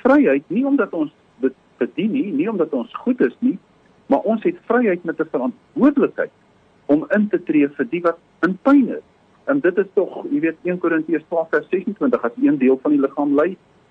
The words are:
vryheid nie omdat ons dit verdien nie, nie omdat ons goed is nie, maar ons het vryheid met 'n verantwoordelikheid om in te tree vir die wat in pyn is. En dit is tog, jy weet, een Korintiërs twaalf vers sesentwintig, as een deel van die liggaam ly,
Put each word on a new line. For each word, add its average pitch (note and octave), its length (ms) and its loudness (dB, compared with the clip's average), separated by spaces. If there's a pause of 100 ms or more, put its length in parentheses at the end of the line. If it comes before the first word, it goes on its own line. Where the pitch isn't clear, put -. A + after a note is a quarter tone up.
vryheid A#3 440 4
nie A#3+ 180 -2
omdat C4+ 260 0
ons D#3 200 -4 (240)
dit C3 180 -2 (220)
verdien F#3 360 -4
nie, E3 200 -2
nie D#3+ 180 -2
omdat E3+ 220 -2
ons A#2+ 220 -6
goed - 260 -4
is B2+ 180 0
nie, - 200 -2 (480)
maar - 140 2
ons A3 220 -2
het F3 140 -2 (100)
vryheid A3 380 0
met E3 160 -4
'n D#3 100 -6
verantwoordelikheid E3+ 1000 0 (560)
om D3 220 0
in G#3 200 0
te E3+ 140 -2
tree D3+ 260 2
vir C#3 220 -6
die F3 100 -4
wat E3+ 180 -2 (240)
in F3+ 200 -2
pyn C4+ 260 4
is. - 140 -8 (420)
En C#3 160 0
dit F3+ 180 0
is G3 160 2
tog, - 360 -2
jy D3 100 0
weet, D#3+ 220 -2
een F3+ 160 -4
Korintiërs D#3+ 500 -2
twaalf E3 220 -4
vers D3+ 200 -2
sesentwintig, F3+ 520 -2
as A#2 180 -4
een C#3+ 180 2
deel C3 240 4
van D3+ 120 0
die C#3 80 2
liggaam C#3+ 360 -2
ly, D#3+ 100 2 (420)